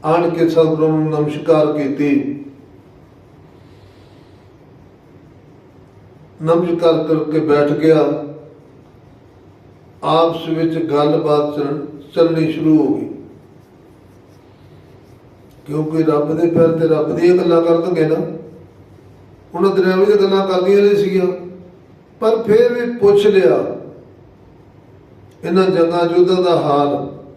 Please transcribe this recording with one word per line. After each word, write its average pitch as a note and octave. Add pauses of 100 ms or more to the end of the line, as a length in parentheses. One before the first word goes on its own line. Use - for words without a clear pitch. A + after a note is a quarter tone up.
ਆਣ E3+
ਕੇ E3
ਸਤਿਗੁਰੂ D#3
ਨੂੰ D#3
ਨਮਸਕਾਰ D3+
ਕੀਤੀ, C#3+ (4000)
ਨਮਸਕਾਰ E3+
ਕਰਕੇ D#3
ਬੈਠ D3
ਗਿਆ। D3+ (1800)
ਆਪਸ E3
ਵਿੱਚ D#3+
ਗੱਲਬਾਤ D3
ਚੱਲ-, C#3+ (280)
ਚੱਲਣੀ E3
ਸ਼ੁਰੂ D#3
ਹੋ -
ਗਈ, - (2500)
ਕਿਉਂਕਿ D#3
ਰੱਬ D#3
ਦੇ E3+
ਪਿਆਰ E3+
ਤੇ D#3+
ਰੱਬ D#3
ਦੀਆਂ F3
ਗੱਲਾਂ E3+
ਕਰ E3
ਦੋਗੇ E3
ਨਾ। D#3 (1400)
ਉਹਨਾਂ F#3+
ਦੁਨਿਆਵੀ F#3
ਦੀਆਂ G#3
ਗੱਲਾਂ G3
ਕਰਦੀਆਂ F#3+
ਨਹੀਂ G3+
ਸੀਗੀਆਂ, F#3 (960)
ਪਰ A3+
ਫਿਰ A#3+
ਵੀ A#3+
ਪੁੱਛ G3+
ਲਿਆ F#3+ (1700)
ਇਹਨਾਂ F#3
ਜੰਗਾਂ E3+
ਯੁੱਧਾਂ F3+
ਦਾ E3
ਹਾਲ C#3+ (180)